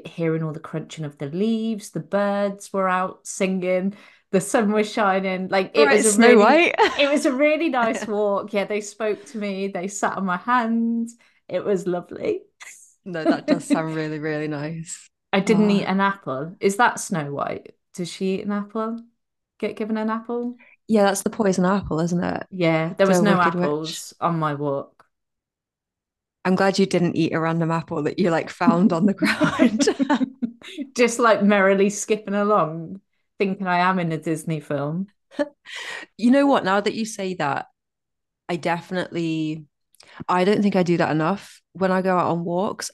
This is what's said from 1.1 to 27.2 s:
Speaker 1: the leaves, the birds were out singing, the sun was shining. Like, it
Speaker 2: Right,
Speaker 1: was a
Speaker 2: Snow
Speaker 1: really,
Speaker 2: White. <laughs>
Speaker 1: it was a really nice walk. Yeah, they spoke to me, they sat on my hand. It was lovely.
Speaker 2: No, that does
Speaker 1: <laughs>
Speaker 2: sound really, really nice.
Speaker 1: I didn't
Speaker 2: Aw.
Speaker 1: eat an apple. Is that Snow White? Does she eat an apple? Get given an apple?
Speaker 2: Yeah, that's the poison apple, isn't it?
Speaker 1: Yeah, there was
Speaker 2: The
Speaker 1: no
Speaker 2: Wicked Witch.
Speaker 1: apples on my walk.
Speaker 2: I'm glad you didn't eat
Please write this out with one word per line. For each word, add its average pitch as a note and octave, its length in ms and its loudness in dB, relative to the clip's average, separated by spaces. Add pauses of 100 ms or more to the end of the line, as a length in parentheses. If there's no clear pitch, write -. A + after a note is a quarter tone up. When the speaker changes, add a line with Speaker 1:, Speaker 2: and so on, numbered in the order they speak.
Speaker 1:
the D3 120 -8
leaves, A3 600 -2
the E3+ 80 -6
birds G3+ 720 -2
were F#3+ 180 0
out F#3 380 -4
singing, F#3 680 -2 (360)
the F#3 100 2
sun G#3 320 0
was G#3+ 180 0
shining. F#3+ 560 0
Like, F#3+ 260 0
it - 120 6
Speaker 2:
Right, A#3+ 120 6
Speaker 1:
was G#3+ 100 2
a G#3+ 40 4
Speaker 2:
Snow A3+ 180 8
Speaker 1:
really, A#3+ 100 10
Speaker 2:
White. D4 380 6
<laughs> - 20 4 (200)
Speaker 1:
it C#4 120 4
was D4 140 2
a D4+ 60 2
really D4+ 380 2
nice A#3 380 0
walk. G#3 460 -2
Yeah, G3 120 -2
they G#3 160 -4
spoke G#3 460 -4
to A3+ 100 -12
me, G3 320 -4
they F#3 180 -6
sat - 300 -4
on F#3+ 80 -2
my F3+ 120 0
hand. A#3 720 0 (380)
It F3+ 160 -4
was F3+ 240 -2
lovely. F3 540 -4 (640)
Speaker 2:
No, E3+ 180 -8
that - 240 0
does E3 180 0
Speaker 1:
<laughs> - 20 -18
Speaker 2:
sound D#3+ 280 -2
really, D#3 240 -4
really D3+ 300 -4
nice. D3+ 600 -10 (220)
Speaker 1:
I G3+ 100 2
didn't G#3 280 4
Speaker 2:
Aw. G3+ 60 4
Speaker 1:
eat F#3+ 100 0
an F#3+ 160 0
apple. E3 580 -4
Is G3 180 0
that A#3+ 220 2
Snow D3 320 -4
White? - 440 -8 (180)
Does E3+ 180 -8
she F#3+ 280 -2
eat - 60 -10
an G#3 60 -4
apple? A3 480 -6 (600)
Get - 180 -6
given A3 200 -4
an A3 120 -2
apple? A#3+ 460 -6 (320)
Speaker 2:
Yeah, G#3+ 160 4
that's G3 180 2
the G#3 80 -2
poison F#3+ 360 2
apple, F#3 340 0
isn't F3 240 0
it? F3+ 260 -4
Speaker 1:
Yeah, E3 460 0
there G3 120 4
was F#3 120 6
Speaker 2:
The F#3+ 120 4
Speaker 1:
no F3+ 60 4
Speaker 2:
Wicked F3 180 2
Witch. F3 80 0
Speaker 1:
apples D#3+ 560 -4
on E3 200 -2
my D3+ 160 -2
walk. C#3 500 -6 (1400)
Speaker 2:
I'm F#3 120 2
glad F#3+ 240 2
you G3 60 4
didn't F3 320 0
eat D#3+ 160 0